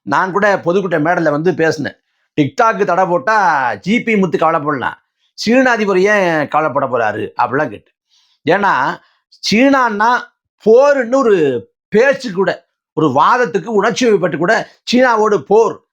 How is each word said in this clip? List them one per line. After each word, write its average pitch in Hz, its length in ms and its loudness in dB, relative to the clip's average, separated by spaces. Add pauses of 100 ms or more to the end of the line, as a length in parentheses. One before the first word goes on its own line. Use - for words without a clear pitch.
நான் 175 300 -2
கூட 196 260 2
பொதுக்கூட்ட 170 420 -2
மேடையில 165 320 0
வந்து 156 220 0
பேசினேன், 156 420 -4 (460)
"TikTok 196 440 0
தடை 180 200 0
போட்டா 170 680 0
ஜி 185 300 -4
பி 226 140 -2
முத்து 185 200 -2
கவலைப்படலாம், 151 580 -2 (380)
சீன 254 360 2
அதிபர் 208 300 0
ஏன் 185 480 0
கவலைப்பட 143 380 -2
போறாரு?" 110 440 -4 (120)
அப்படிலாம் 123 280 -2
கேட்டேன். - 260 -20 (540)
ஏன்னா 170 480 0 (320)
சீனான்னா 240 880 0 (480)
போருன்னு 254 500 4
ஒரு 175 520 0 (200)
பேச்சு 254 440 0
கூட, 175 400 -4 (240)
ஒரு 156 120 0
வாதத்துக்கு 185 580 0
உணர்ச்சி 220 400 0
வயப்பட்டு 180 320 0
கூட, 180 320 -2 (220)
"சீனாவோடு 226 460 2
போர் 196 560 0